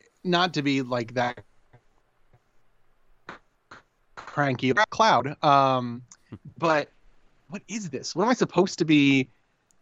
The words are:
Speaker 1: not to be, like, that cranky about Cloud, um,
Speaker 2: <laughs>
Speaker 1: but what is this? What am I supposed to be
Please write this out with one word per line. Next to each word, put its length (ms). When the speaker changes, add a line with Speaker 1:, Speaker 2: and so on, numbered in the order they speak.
Speaker 1:
not 320
to 80
be, 200
like, 320
that 280
cranky 540
about 200
Cloud, 540
um, 580
Speaker 2:
<laughs> 280
Speaker 1:
but 320
what 200
is 220
this? 240
What 100
am 60
I 40
supposed 440
to 60
be 440